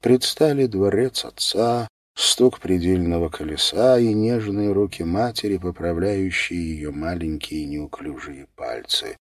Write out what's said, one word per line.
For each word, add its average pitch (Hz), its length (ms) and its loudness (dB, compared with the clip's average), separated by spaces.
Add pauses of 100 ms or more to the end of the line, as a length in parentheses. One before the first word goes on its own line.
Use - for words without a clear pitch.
предстали 135 640 4
дворец 101 580 0
отца, 117 640 -2 (260)
стук - 460 4
предельного 87 680 2
колеса 82 680 2
и 117 140 4
нежные 104 600 0
руки 95 320 0
матери, 104 540 -2
поправляющие 90 1000 -2
её 78 340 -6
маленькие 78 720 -6
неуклюжие 135 880 -10
пальцы. - 720 -8